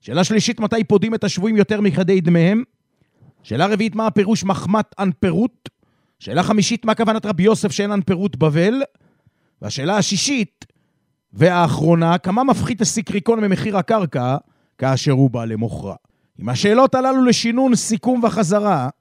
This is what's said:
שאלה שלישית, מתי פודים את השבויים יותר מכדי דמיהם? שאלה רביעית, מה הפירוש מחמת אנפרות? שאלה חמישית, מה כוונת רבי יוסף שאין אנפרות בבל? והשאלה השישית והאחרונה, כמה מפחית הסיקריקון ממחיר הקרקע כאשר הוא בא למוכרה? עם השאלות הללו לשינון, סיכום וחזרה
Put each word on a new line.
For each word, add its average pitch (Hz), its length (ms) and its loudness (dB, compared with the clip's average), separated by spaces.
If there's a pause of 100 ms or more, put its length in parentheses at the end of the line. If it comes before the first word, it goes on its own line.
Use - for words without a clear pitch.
שאלה 151 240 0
שלישית, 220 360 0
מתי 220 240 -2
פודים 208 300 2
את 214 100 -6
השבויים 214 320 -2
יותר 208 240 2
מכדי 190 400 2
דמיהם? 175 420 2 (800)
שאלה 131 240 -2
רביעית, 214 280 -2
מה 220 120 -2
הפירוש 208 380 0
מחמת 196 540 -2
אנפרות? 190 720 -2 (500)
שאלה 139 240 -4
חמישית, 208 420 0
מה 220 100 2
כוונת 220 320 -2
רבי 185 160 -2
יוסף 208 300 2
שאין 202 200 -4
אנפרות 190 440 -2
בבל? 165 460 2 (800)
והשאלה 139 340 -4
השישית 208 680 -2 (680)
והאחרונה, 165 840 2
כמה 208 260 -2
מפחית 254 360 0
הסיקריקון 214 600 -2
ממחיר 196 380 0
הקרקע 151 580 -2 (420)
כאשר 131 340 0
הוא 131 180 4
בא 117 140 -6
למוכרה? 107 500 -6 (440)
עם 101 100 -8
השאלות 208 460 2
הללו 262 300 2
לשינון, 247 500 2
סיכום 233 500 -2
וחזרה 190 640 0 (120)